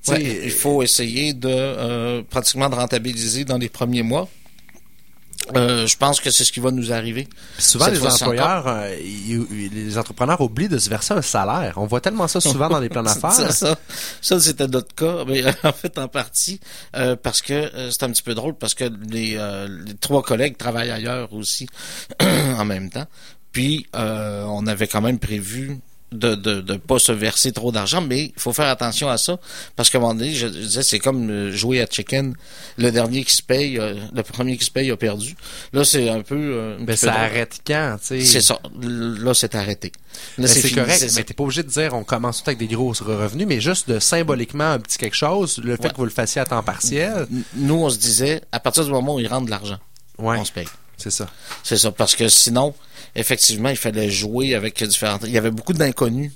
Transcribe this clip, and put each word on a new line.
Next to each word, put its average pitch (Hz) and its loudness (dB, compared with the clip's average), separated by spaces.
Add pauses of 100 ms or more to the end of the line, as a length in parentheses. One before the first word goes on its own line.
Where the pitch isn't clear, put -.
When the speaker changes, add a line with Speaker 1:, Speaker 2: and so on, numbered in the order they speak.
Speaker 1:
Tu - 0
Speaker 2:
Ouais, 147 4
Speaker 1:
sais, 127 -2
Speaker 2:
il 123 -2
faut 143 2
essayer 123 2
de, 127 -4
euh, 120 -2
pratiquement 131 2
de 131 0
rentabiliser 120 -2
dans 131 0
les 120 -2
premiers 120 0
mois. 143 0 (1300)
Euh, 120 4
je - 2
pense 139 2
que 139 0
c'est - 6
ce - 2
qui - -6
va 127 2
nous 120 -2
arriver 117 -4 (300)
Speaker 1:
Puis - -2
souvent, 135 6
Speaker 2:
cette 208 4
Speaker 1:
les 151 2
Speaker 2:
fois-ci 127 4
Speaker 1:
employeurs, 135 2
Speaker 2:
encore. 131 -2
Speaker 1:
euh, 101 -4
ils, 104 -2
ils, 101 -6 (160)
les 107 -2
entrepreneurs 127 0
oublient 135 2
de 151 2
se 104 0
verser 107 0
un 185 2
salaire. 110 0
On 104 0
voit 120 0
tellement 190 0
ça 180 2
souvent 139 2
dans 160 4
les 123 0
plans 117 -2
Speaker 2:
<laughs> - -
Speaker 1:
d'affaires. 113 2
Speaker 2:
C'est - 4
ça. 160 2 (440)
Ça, 185 2
c'était 147 2
notre 127 -2
cas, 165 -2
mais 131 0 (120)
<laughs> - -10
en 151 4
fait, - -6
en 135 -6
partie, 147 -4 (340)
euh, 127 2
parce - 0
que, 135 -4 (220)
euh, 123 -8
c'est 127 -2
un 123 -2
petit - 2
peu 117 -4
drôle, 131 -4
parce 110 -4
que 131 -2 (260)
les, 110 -2
euh, 101 -4 (180)
les 104 -10
trois 139 2
collègues 127 0
travaillent 117 -2
ailleurs 113 -6
aussi 110 -4 (260)
<clears throat> - -10
en 143 2
même 95 -4
temps. 139 -8 (440)
Puis, 139 -2
euh, 107 -4
on 104 -2
avait 107 0
quand 107 0
même 120 2
prévu 117 -6 (320)
de, 113 0
de, 101 -2
de 95 -4
pas 127 0
se - 4
verser 110 2
trop 120 -2
d'argent, 113 0
mais 139 0 (120)
il - -16
faut 123 -2
faire 147 2
attention 123 0
à 123 2
ça, 175 0 (380)
parce 120 4
qu'à - 4
un 123 6
moment 113 4
donné, 131 -2
je, 120 -2
je 104 -4
disais, 104 -2
c'est 113 2
comme, 123 2
euh, 101 -2
jouer 117 0
à 110 2
chicken. 135 -2 (420)
Le 120 4
dernier 120 2
qui - 4
se - 0
paye, 135 0
euh, 107 -2 (200)
le 120 -2
premier 123 -4
qui - -2
se - -2
paye 131 0
a 110 0
perdu. 107 -2 (360)
Là, 139 4
c'est 123 4
un 110 0
peu, 107 -8
euh, 120 -4
un - -12
Speaker 1:
Ben, 117 -6
Speaker 2:
petit 113 0
peu - 4
Speaker 1:
ça 127 4
Speaker 2:
drôle. 110 4
Speaker 1:
arrête 113 -2
quand, 147 0
tu - -10
sais ? 131 -2
Speaker 2:
C'est 127 8
ça. - 4 (240)
L-, 117 -4
là, 123 4
c'est 117 2
arrêté. 101 -2
Là, - -18 (160)
Speaker 1:
Ben, 127 2
Speaker 2:
c'est 127 8
Speaker 1:
c'est 127 2
Speaker 2:
fini, 123 2
Speaker 1:
correct, 143 4
Speaker 2:
c'est 127 2
ça. 107 2
Speaker 1:
mais 110 -2
t'es - -10
pas 143 -2
obligé 139 -2
de 147 -6
dire, 151 0
on 113 -4
commence 120 -2
tout - -2
avec 127 -2
des 113 -2
gros 117 0
revenus, 107 -2
mais 131 2
juste 175 0
de 113 2
symboliquement 151 2
un 135 2
petit - -4
quelque 110 -2
chose, 165 0
le 120 0
fait 110 -6
Speaker 2:
Ouais. 165 2
Speaker 1:
que - -10
vous 127 0
le 113 -2
fassiez 120 -2
à - 0
temps 117 0
partiel. 151 0
Speaker 2:
N-, 123 -2 (140)
nous, 143 4
on 165 2
se 120 0
disait, 123 2 (100)
à 117 -2
partir 156 2
du 143 -4
moment 135 0
où 139 0
ils 113 0
rentrent 127 -2
de 110 -4
l'argent, 101 -6 (400)
Speaker 1:
Ouais. 113 0
Speaker 2:
on 107 -2
se - -6
paye. 90 -8 (300)
Speaker 1:
C'est 104 -8
ça. 101 -4 (380)
Speaker 2:
C'est 110 2
ça, 110 6
parce 101 2
que 113 2
sinon, 127 6 (420)
effectivement, 113 2
il 131 0
fallait 107 0
jouer 110 0
avec 107 -2
différentes, 104 0
il 113 -4
y 117 6
avait 110 2
beaucoup 113 -2
d'inconnus 139 2